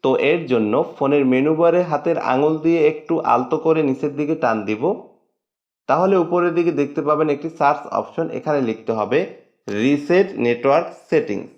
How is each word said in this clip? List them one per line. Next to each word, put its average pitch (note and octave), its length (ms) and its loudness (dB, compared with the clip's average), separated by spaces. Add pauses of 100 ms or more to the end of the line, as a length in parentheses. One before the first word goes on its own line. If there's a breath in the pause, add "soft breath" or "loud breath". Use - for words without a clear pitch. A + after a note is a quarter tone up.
তো C3 60 2 (200)
এর E3+ 100 2 (120)
জন্য A2+ 200 2 (240)
ফোনের C#3+ 360 2
মেনু C#3 280 2
বারে E3+ 200 4 (100)
হাতের D3+ 280 -2 (140)
আঙুল D3 220 2 (100)
দিয়ে E3 160 2 (100)
একটু D#3 240 -4 (200)
আলতো B2+ 300 0
করে D#3+ 160 2 (100)
নিচের C#3 280 -4
দিকে D3+ 240 -2
টান A2+ 140 0 (120)
দিব। G#2+ 140 -4 (1040)
তাহলে F#3 260 2 (100)
উপরের F3 340 0
দিকে E3+ 220 2
দেখতে C#3+ 280 -2
পাবেন D3+ 260 2
একটি D#3 140 -8 (100)
সার্চ D3 220 2 (200)
অপশন, E3 260 -6 (120)
এখানে D3 300 -2
লিখতে A2 300 -6
হবে G#2+ 200 0 (680)
রিসেট E3+ 440 2 (180)
নেটওয়ার্ক C#3 400 2 (240)
সেটিংস - 480 -2